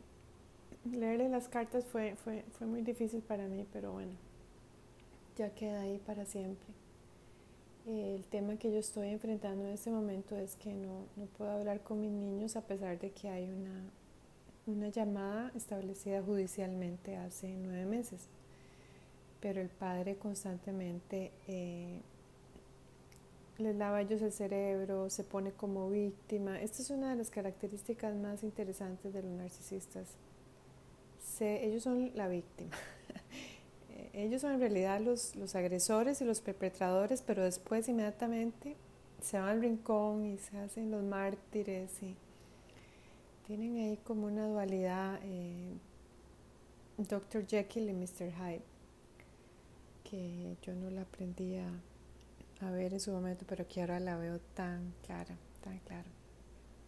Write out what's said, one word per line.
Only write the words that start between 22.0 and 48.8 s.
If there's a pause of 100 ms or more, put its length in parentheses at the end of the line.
les
lava
a
ellos
el
cerebro,
se
pone
como
víctima.
Esta
es
una
de
las
características
más
interesantes
de
los
narcisistas. (1300)
Se,
ellos
son
la
víctima.
<laughs> (1120)
Eh,
ellos
son
en
realidad
los,
los
agresores
y
los
perpetradores,
pero
después
inmediatamente (440)
se
van
al
rincón
y
se
hacen
los
mártires. (100)
Y (1400)
tienen
ahí
como
una
dualidad,
eh, (1200)
doctor
Jekyll
y
mister
Hyde, (1400)